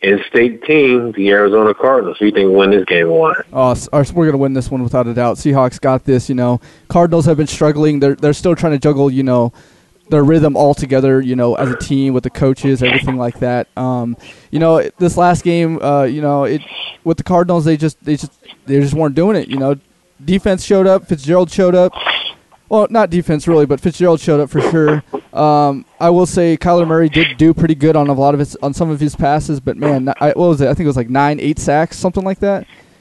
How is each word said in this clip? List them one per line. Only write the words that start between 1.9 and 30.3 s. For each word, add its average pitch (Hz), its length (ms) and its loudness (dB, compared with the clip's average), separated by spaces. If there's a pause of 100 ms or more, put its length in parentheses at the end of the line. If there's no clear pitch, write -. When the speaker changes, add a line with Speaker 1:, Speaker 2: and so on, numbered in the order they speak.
Speaker 1:
Who 104 120 2
do 104 100 0
you 98 60 2
think 95 100 4
win 98 140 4
this 98 140 2
game 85 240 0
one? 80 260 2 (180)
Speaker 2:
Oh, 131 200 0
s-, 117 160 -6
our, 147 160 0 (100)
we're 170 120 2
gonna 139 120 0
win 139 140 0
this 131 180 -4
one 131 140 -4
without 123 240 -2
a 117 60 -6
doubt. 117 240 -2
Seahawks 135 420 0
got 131 240 0
this, 131 240 0
you 135 80 -4
know. 123 240 0 (280)
Cardinals 170 380 2
have 160 100 2
been 147 120 -2
struggling. 151 500 0
They're, 139 160 2
they're 147 180 0
still 170 220 -2
trying 160 180 -2
to 143 60 0
juggle, 143 320 0
you 135 140 -2
know, 123 280 0 (560)
their 147 160 2
rhythm 151 320 2
all 143 180 2
together, 135 460 0
you 127 160 -4
know, 120 180 0
as 135 160 -4
a 123 80 -6
team 135 360 -2
with 127 100 -2
the 127 60 -6
coaches, 135 520 -2
everything 131 340 -2
like 120 220 -6
that. 123 280 -4 (100)
Um, 123 400 -4 (340)
you 147 80 -4
know, 160 300 2 (100)
this 175 180 -2
last 175 260 2
game, 170 400 0
uh, 143 200 0
you 135 180 -2
know, 143 240 0
it, 135 180 -4 (420)
with 165 120 -2
the - 60 -8
Cardinals, 175 420 0
they 156 120 2
just, 151 280 -4
they 151 120 -2
just, 143 160 -14 (340)
they 139 140 2
just 139 140 0
weren't 151 200 0
doing 185 220 0
it. 156 120 -4
You 135 100 -6
know, 139 200 -2 (460)
defense 185 400 -2
showed 190 220 2
up, 190 200 2
Fitzgerald 165 440 0
showed 180 240 0
up. 180 180 2 (760)
Well, 208 200 2
not 214 220 0
defense 165 360 -2
really, 156 200 4
but 135 140 -2
Fitzgerald 175 380 0
showed 147 220 0
up 143 80 -2
for 151 140 -2
sure. 151 420 0 (340)
Um, 147 460 0 (160)
I 170 80 2
will 180 160 4
say 170 320 0
Kyler 175 300 0
Murray 160 240 2
did 147 260 -2
do 160 160 4
pretty 160 220 2
good 151 220 2
on 147 120 2
a 139 60 0
lot 139 180 2
of 143 80 0
his, 143 160 -6
on 143 160 -6
some 165 180 -2
of 147 80 -4
his 147 160 -2
passes, 147 460 -2
but 127 160 -6
man, 135 320 -2 (120)
I, 147 80 2
what 170 200 2